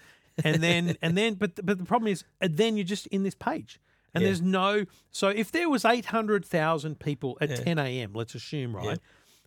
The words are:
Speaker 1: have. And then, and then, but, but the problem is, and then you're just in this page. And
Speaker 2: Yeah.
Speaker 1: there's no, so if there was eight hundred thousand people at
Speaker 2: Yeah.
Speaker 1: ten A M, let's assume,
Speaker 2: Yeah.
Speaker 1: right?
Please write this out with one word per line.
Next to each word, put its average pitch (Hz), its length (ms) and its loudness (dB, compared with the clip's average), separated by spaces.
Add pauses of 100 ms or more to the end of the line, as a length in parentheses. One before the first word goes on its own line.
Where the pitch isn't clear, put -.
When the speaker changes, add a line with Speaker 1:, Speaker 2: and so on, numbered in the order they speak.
(460)
Speaker 1:
have. 156 100 4
And 160 80 2
then, 170 400 2
and 165 120 0
then, 214 200 2
but, 190 280 -4
but 190 140 0
the 180 80 -8
problem 226 260 0
is, 175 120 -4 (180)
and 160 160 0
then 220 180 2
you're 208 100 0
just 190 220 -6
in 196 140 -2
this 190 140 -2
page. - 440 -6 (360)
And 170 80 2
Speaker 2:
Yeah. 196 60 4
Speaker 1:
there's 180 120 0
no, 190 440 2 (260)
so - 160 0
if 202 240 0
there 339 180 0
was 269 160 2
eight 233 200 4
hundred 214 380 0
thousand 156 560 0
people 139 400 -4
at 147 120 0
Speaker 2:
Yeah. 127 60 -2
Speaker 1:
ten 160 200 0
A 131 240 -2
M, 101 140 -8
let's 113 180 -6
assume, 127 400 -6
Speaker 2:
Yeah. 101 140 -6
Speaker 1:
right? 165 120 -4 (480)